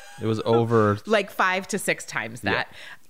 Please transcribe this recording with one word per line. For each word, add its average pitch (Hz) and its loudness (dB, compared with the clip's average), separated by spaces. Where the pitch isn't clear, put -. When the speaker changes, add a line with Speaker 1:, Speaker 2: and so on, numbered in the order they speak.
Speaker 1:
It 107 -2
was 110 0
over 113 4
Speaker 2:
Like, 208 0
five 190 0
to 202 -2
six - -4
times 117 -8
Speaker 1:
Yeah. 107 -2
Speaker 2:
that. 120 -2